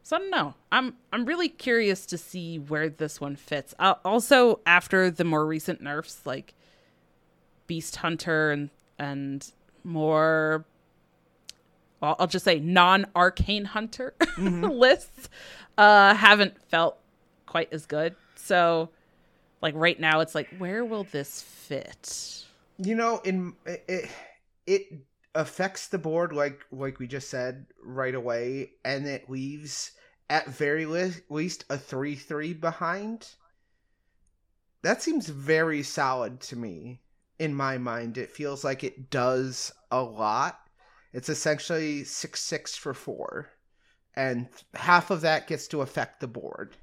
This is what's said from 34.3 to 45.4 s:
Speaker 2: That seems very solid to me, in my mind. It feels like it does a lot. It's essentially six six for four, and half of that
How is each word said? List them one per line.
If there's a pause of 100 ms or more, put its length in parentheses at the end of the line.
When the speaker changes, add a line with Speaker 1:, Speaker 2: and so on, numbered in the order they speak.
Speaker 2:
That
seems
very
solid
to
me, (380)
in
my
mind.
It
feels
like
it
does (180)
a
lot. (520)
It's
essentially
six
six
for
four, (640)
and (280)
half
of
that